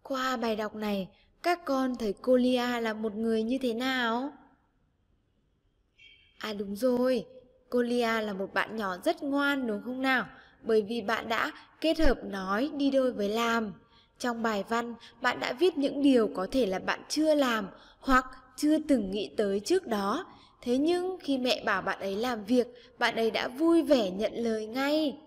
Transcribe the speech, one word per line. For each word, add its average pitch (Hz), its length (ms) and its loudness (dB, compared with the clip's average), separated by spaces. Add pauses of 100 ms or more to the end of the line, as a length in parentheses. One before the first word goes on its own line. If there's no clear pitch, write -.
Qua 262 340 -4
bài 226 200 0
đọc 214 180 -6
này, 208 340 -4 (340)
các 349 220 0
con 262 320 0
thấy 208 260 -2
cô 254 140 6
Lia 247 440 2
là 220 140 -2
một 214 200 -6
người 226 280 0
như 233 160 -2
thế 254 160 -2
nào? 254 580 -2 (2000)
À 214 140 -8
đúng 202 240 -6
rồi, 247 500 2 (440)
cô 247 120 2
Lia 233 380 0
là 214 120 -4
một 190 220 -6
bạn 202 220 -2
nhỏ 190 280 -4
rất 330 180 0
ngoan 285 440 0
đúng 208 180 -4
không 254 180 -6
nào? 262 240 0 (360)
Bởi 220 200 2
vì 214 200 -6
bạn 214 260 -2
đã 233 240 -2 (280)
kết 311 180 2
hợp 277 260 6
nói 196 520 -2
đi 277 140 2
đôi 262 220 2
với 202 160 -2
làm. 226 440 0 (460)
Trong 233 240 -4
bài 214 260 -2
văn, 240 260 -2 (260)
bạn - 200 -2
đã - 120 -2
viết 311 260 2
những 277 240 0
điều 254 320 6
có 185 160 -4
thể 262 160 2
là 190 120 -2
bạn 185 300 -4
chưa 311 260 2
làm 233 340 2 (320)
hoặc 254 260 4 (300)
chưa 302 220 2
từng 254 320 2
nghĩ 202 260 -4
tới 202 240 0
trước 359 260 0
đó. 214 400 -2 (340)
Thế 247 180 0
nhưng 359 420 0
khi 269 180 -2
mẹ 247 260 0
bảo 196 180 0
bạn 185 180 -4
ấy 196 160 -4
làm 226 280 -4
việc, 233 220 2 (320)
bạn 233 180 0
ấy 226 140 0
đã 190 180 -2
vui 320 340 4
vẻ 254 280 4
nhận 196 240 -4
lời 220 320 -2
ngay. 269 600 0